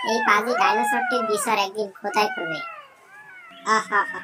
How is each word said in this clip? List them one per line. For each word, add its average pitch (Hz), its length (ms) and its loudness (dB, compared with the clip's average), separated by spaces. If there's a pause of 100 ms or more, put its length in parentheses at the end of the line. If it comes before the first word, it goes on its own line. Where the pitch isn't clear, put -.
এই 226 100 2
পাজি 220 340 2
ডাইনোসরটির - 720 2
বিচার 214 340 0
একদিন 202 320 -2
খোদাই 208 360 0
করবে। 719 320 -4 (1040)
আহা 214 360 2
হা। 190 220 -4